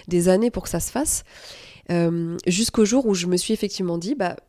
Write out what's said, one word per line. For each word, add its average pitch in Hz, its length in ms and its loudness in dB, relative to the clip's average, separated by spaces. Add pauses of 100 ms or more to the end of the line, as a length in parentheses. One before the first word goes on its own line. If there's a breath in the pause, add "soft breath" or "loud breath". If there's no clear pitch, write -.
des 175 220 2
années 220 240 4
pour 185 100 -6
que - 60 -10
ça 170 100 -2
se - 140 -6
fasse, - 320 -2 (680 loud breath)
euh, 170 460 0 (100)
jusqu'au 214 380 2
jour 247 200 4
où 214 80 2
je 175 140 -2
me 180 100 2
suis 180 160 0
effectivement 175 460 -2
dit, 196 160 -4
bah, 175 220 -4 (120)